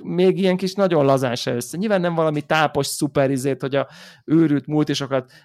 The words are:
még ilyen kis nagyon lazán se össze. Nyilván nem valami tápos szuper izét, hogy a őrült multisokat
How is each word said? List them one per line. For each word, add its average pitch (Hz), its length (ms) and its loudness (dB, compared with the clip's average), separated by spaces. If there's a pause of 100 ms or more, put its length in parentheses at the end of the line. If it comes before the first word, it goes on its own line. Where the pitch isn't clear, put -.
még 175 360 2
ilyen 185 180 2
kis 185 180 -4
nagyon 170 300 2
lazán 135 300 2
se 127 200 -4
össze. 120 220 -6
Nyilván 202 240 0
nem 175 140 -2
valami 156 280 0
tápos 147 440 0
szuper 139 440 0
izét, 135 300 -2
hogy 135 140 -4
a 135 140 -2 (360)
őrült 147 420 2
multisokat 143 680 -2 (120)